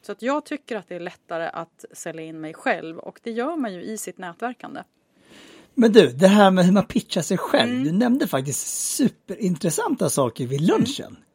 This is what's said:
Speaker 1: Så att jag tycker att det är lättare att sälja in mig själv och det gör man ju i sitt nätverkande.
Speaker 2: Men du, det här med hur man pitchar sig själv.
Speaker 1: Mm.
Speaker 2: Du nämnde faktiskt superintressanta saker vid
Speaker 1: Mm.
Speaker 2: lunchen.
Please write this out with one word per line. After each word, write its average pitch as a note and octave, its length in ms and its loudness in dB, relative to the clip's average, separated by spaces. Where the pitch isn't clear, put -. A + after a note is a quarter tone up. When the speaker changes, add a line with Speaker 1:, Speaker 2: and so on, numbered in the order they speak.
Speaker 1:
Så - 100 -14
att G3+ 100 -14
jag C#4+ 240 -2
tycker C#4 300 -10
att F#3+ 120 -10
det F3+ 80 -12
är E3+ 40 -10
lättare E3+ 540 -10
att - 380 -14
sälja D#3+ 320 -12
in D#3+ 180 -12
mig D#3+ 120 -12
själv E3 440 -4
och - 260 -16
det A#3 80 -8
gör B3 240 -6
man A#3+ 180 -6
ju F3 80 -12
i G#3+ 160 -10
sitt - 200 -12
nätverkande. F#3+ 680 -12
Speaker 2:
Men A3+ 180 4
du, G3+ 160 8
det C3+ 200 4
här G3 240 8
med F#3 140 4
hur F#3 80 6
man G#3 120 4
pitchar - 360 -4
sig F3+ 160 -2
själv. A#3+ 340 0
Speaker 1:
Mm. B3+ 120 -2
Speaker 2:
Du D#3+ 80 0
nämnde A#3+ 360 2
faktiskt C#3 400 -4
superintressanta G#3+ 1120 -2
saker B2+ 380 -2
vid C3+ 140 -4
Speaker 1:
Mm. F3+ 160 4
Speaker 2:
lunchen. - 400 -2